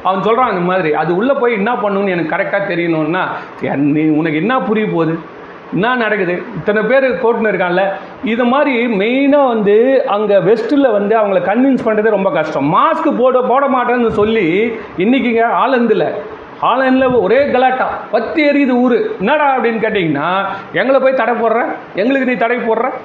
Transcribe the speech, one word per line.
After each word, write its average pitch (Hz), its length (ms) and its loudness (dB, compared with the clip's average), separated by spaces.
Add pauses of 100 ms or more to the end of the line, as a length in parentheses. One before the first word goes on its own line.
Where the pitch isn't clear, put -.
அவன் 190 160 0
சொல்றான் 233 300 0
இந்த 185 120 -2
மாதிரி, 175 320 0
"அது 160 220 0
உள்ள 247 180 0
போய் 240 200 0
என்ன 214 200 -2
பண்ணுன்னு 202 360 -2
எனக்கு 165 260 -2
கரெக்டா 196 360 -2
தெரியணும்னா, 165 500 -2 (400)
என்-, 135 300 0
நீ, 156 160 2
உனக்கு 156 300 0
என்ன 247 240 0
புரிய 214 240 -2
போகுது, 170 340 -2 (540)
என்ன 233 220 0
நடக்குது?" 196 460 -2 (140)
இத்தனை 208 260 -2
பேர் 247 420 0
கோட்டுன்னு 226 220 0
இருக்கான்ல. 190 380 0 (400)
இது 233 200 -2
மாதிரி 254 440 2
மெயினா 262 600 2
வந்து 226 580 2
அங்க 202 340 2
வெஸ்ட்ல 233 520 2
வந்து 202 260 2
அவங்கள 196 240 2
கன்வின்ஸ் 240 440 2
பண்றதே 214 240 2
ரொம்ப 190 220 0
கஷ்டம். 156 440 -2
மாஸ்க் 302 420 2
போட, 254 240 2
போட 254 260 2
மாட்டேன்னு 240 400 0
சொல்லி 208 580 2 (320)
இன்னைக்குங்க 226 480 2 (200)
ஆலந்துல, 220 460 0 (500)
ஆலந்துல 254 600 2
ஒரே 226 300 2
கலாட்டா, 254 380 2 (220)
பத்தி 294 380 0
எரியுது 285 200 2
ஊரு. 247 500 2
"என்னடா?" 277 380 2
அப்படின்னு 226 240 -2
கேட்டீங்கன்னா, 185 640 -2 (280)
"எங்களை 254 280 2
போய் 262 120 2
தடை 240 200 0
போடுற, 226 320 0 (300)
எங்களுக்கு 247 340 0
நீ 247 80 0
தடை 240 200 0
போடுற 233 320 -2 (160)